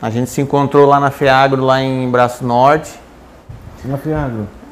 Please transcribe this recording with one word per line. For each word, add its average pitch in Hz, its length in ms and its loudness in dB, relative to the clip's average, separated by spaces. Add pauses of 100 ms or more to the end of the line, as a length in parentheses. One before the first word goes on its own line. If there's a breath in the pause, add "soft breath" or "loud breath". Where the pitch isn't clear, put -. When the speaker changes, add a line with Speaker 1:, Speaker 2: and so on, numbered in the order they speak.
Speaker 1:
a 113 80 -6
gente 120 200 -4
se - 120 -4
encontrou 143 460 2
lá 143 120 4
na 139 120 0
Feagro, 135 520 2
lá 131 180 2
em 131 280 -4
Braço 123 360 0
Norte. 135 480 2 (920)
Speaker 2:
Na 135 140 -6
Feagro? 135 500 -6 (240)